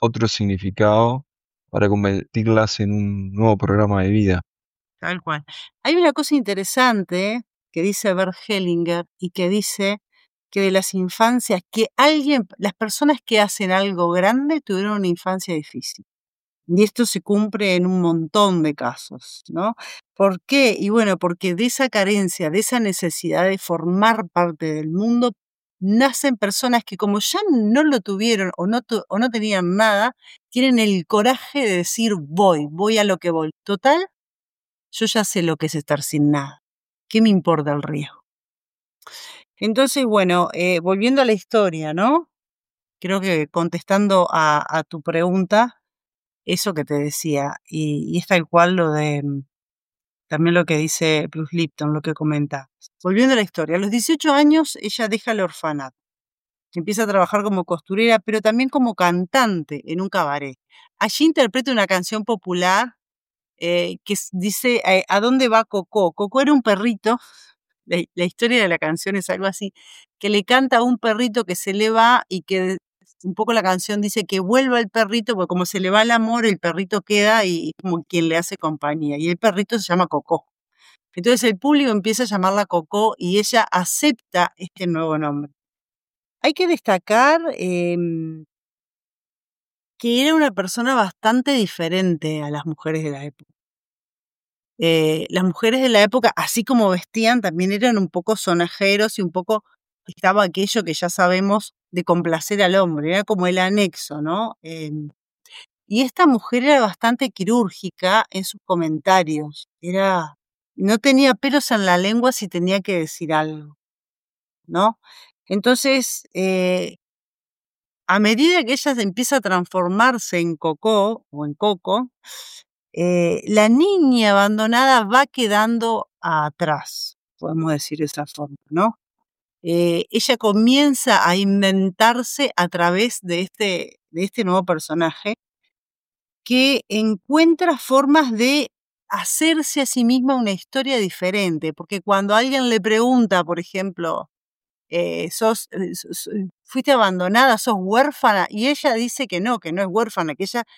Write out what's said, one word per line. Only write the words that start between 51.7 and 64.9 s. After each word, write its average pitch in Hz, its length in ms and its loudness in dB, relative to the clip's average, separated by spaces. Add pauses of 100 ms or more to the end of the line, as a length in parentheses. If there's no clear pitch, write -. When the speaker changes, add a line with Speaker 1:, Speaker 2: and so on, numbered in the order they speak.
Speaker 2:
lo 151 80 -4
que 156 120 -4
comenta. 147 560 -4 (340)
Volviendo 226 300 4
a - 40 4
la 214 60 2
historia, 160 340 -4
a - 20 -2
los 202 120 -4
dieciocho 294 420 0
años 302 480 4
ella 214 260 -4
deja 220 260 -4
el 208 80 -2
orfanato. 151 560 -6 (760)
Empieza 202 300 -4
a 208 40 -4
trabajar 202 360 0
como 196 220 -2
costurera, 214 540 0
pero 214 220 -4
también 233 280 2
como 247 260 0
cantante 180 840 0 (100)
en 180 100 -6
un 190 80 -6
cabaret. 143 480 -4 (420)
Allí 220 260 0
interpreta 262 460 2
una 208 160 2
canción 196 380 -2
popular, 185 680 0 (640)
eh, 175 460 -2
que 208 80 -4
s-, - 200 -8
dice, 208 520 -2
eh, 190 240 2